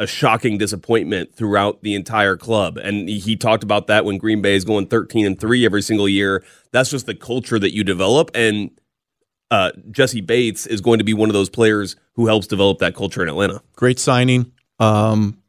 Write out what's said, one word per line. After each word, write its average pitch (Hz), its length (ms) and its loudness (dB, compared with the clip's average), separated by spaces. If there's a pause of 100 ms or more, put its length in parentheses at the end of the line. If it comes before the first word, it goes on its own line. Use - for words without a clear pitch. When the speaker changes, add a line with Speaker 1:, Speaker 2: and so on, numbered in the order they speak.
Speaker 1:
a 104 80 -4
shocking 113 500 0
disappointment 98 760 -2
throughout 104 520 -2
the 104 100 -4
entire 101 420 0
club. 101 400 -2
And 101 320 -6
he, 104 120 -6
he 107 160 -2
talked 113 260 0
about 104 240 -2
that 107 180 2
when 98 140 -2
Green 107 240 0
Bay 101 140 4
is 92 80 -2
going 101 240 0
thirteen 110 380 0
and 95 120 -2
three 120 260 2
every 101 160 2
single 101 280 0
year. 98 340 0 (300)
That's 127 180 0
just 135 160 -8
the 110 80 -6
culture 117 460 -4
that 95 120 0
you 104 120 -2
develop. 95 500 0
And, 107 380 0 (800)
uh, 95 180 2 (220)
Jessie 127 300 0
Bates 113 440 -2
is 107 140 -6
going 113 180 4
to 104 60 0
be 107 100 0
one 107 140 2
of 104 60 2
those 98 160 0
players 107 440 0 (200)
who 117 120 0
helps 110 220 0
develop 98 300 2
that 85 180 -2
culture 98 260 -6
in 85 60 -2
Atlanta. 90 340 -2 (140)
Speaker 2:
Great 127 240 2
signing. 123 500 2 (300)
Um, 107 580 2 (100)